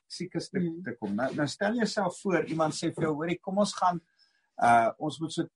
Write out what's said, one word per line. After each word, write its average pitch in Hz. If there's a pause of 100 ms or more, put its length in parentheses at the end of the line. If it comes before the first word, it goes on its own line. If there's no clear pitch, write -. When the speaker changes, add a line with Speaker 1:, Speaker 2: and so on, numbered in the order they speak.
Speaker 1:
siekes -
te, 190
Speaker 2:
Mm. 170
Speaker 1:
te 120
kom. 101
Nou, 123
nou 147
stel 208
jouself 202
voor, 170
iemand 156
sê 165
vir 160
jou, 156
"Hoorie, 170
kom 196
ons 202
gaan, 202 (600)
uh, 117
ons 151
moet 160
so 165